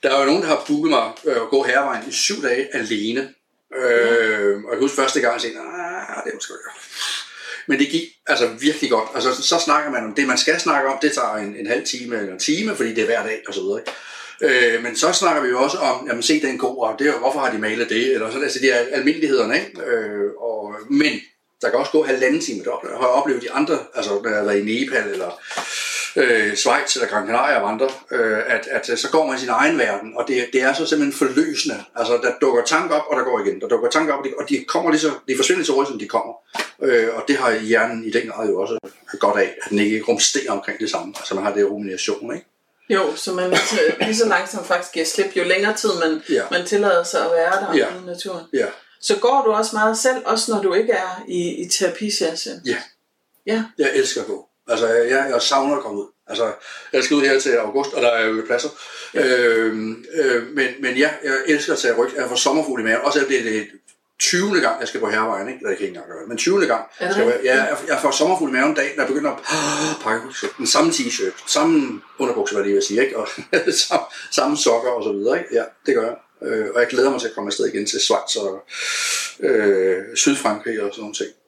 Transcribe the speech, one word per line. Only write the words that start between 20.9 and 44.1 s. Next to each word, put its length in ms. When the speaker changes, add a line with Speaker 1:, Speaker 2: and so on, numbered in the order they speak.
Speaker 1:
men 220
der 80
kan 80
også 140
gå 120
halvanden 360
time 240
deroppe. 260
Jeg 80
har 80
oplevet 360
de 100
andre, 260
altså, 160
når 80
jeg 80
har 60
været 140
i 160
Nepal, 260
eller, 300
øh, 400
Schweiz, 400
eller 120
Gran 180
Canaria 340
og 120
andre, 160
øh, 360
at, 200
at, 80
så 120
går 160
man 100
i 40
sin 80
egen 300
verden, 380
og 120
det, 240
det 100
er 100
så 140
simpelthen 320
forløsende. 680
Altså, 160
der 180
dukker 240
tanker 300
op, 160
og 60
der 80
går 160
igen. 200
Der 80
dukker 220
tanker 240
op, 40
og 60
de, 140
og 100
de 160
kommer 260
lige 100
så, 100
de 80
forsvinder 280
så 80
hurtigt, 180
som 80
de 100
kommer. 240
Øh, 340
og 120
det 80
har 180
hjernen 500
i 60
den 200
grad 180
jo 120
også 180
godt 200
af, 220
at 80
den 80
ikke 300
rumsterer 440
omkring 280
det 100
samme. 280
Altså, 160
man 100
har 100
det 160
rumination, 640
ikke? 120
Speaker 2:
Jo, 260
så 160
man 200
t-, 520
lige 120